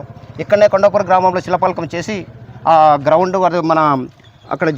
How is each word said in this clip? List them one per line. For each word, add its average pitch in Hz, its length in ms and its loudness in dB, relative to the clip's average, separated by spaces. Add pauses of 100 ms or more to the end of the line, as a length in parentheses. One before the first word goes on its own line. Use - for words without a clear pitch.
(420)
ఇక్కడనే 208 320 2
కొండాపూర్ 196 340 2
గ్రామంలో 185 380 0
శిలాఫలకం 175 480 -4
చేసి 175 220 -8 (560)
ఆ - 20 6 (320)
గ్రౌండ్, 185 300 2 (120)
అదే 170 120 -2 (100)
మన 160 100 2 (720)
అక్కడ 160 240 -4